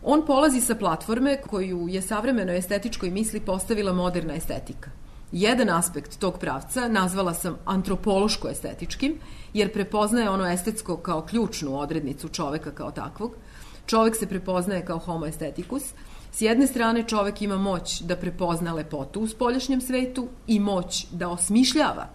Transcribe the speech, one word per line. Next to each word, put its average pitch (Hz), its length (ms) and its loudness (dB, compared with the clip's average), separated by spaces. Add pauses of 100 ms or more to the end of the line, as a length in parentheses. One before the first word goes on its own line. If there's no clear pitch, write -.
On 302 220 4
polazi 269 360 6
sa 233 140 0
platforme 226 640 2
koju 185 460 -2
je 185 140 -2
savremenoj 208 560 0
estetičkoj 196 520 -2
misli 214 300 -2
postavila 196 540 0
moderna 175 400 0
estetika. - 560 -6 (420)
Jedan 220 380 4
aspekt 165 500 0
tog 180 200 -2
pravca 175 480 -4
nazvala 185 460 2
sam 165 320 -4
antropološko-estetičkim, 190 1500 0 (400)
jer 202 200 2
prepoznaje 208 560 2
ono 190 180 2
estetsko 180 500 -2
kao 165 240 -2
ključnu 165 580 -2
odrednicu 147 500 -4
čoveka 151 420 -4
kao - 200 -8
takvog. 208 440 -8 (500)
Čovek 226 300 6
se 214 120 -2
prepoznaje 185 580 0
kao 165 120 -4
homo 165 280 -4
aestheticus. 165 580 -6 (480)
S - 100 -4
jedne 226 260 6
strane, 226 360 2
čovek 208 380 0
ima 202 160 0
moć 190 440 -2
da 175 140 0
prepozna 175 580 -2
lepotu 151 480 -4
u 220 60 0
spoljašnjem 254 540 2
svetu 254 460 0 (200)
i 220 120 6
moć 196 520 0
da 175 180 -4
osmišljava 233 840 4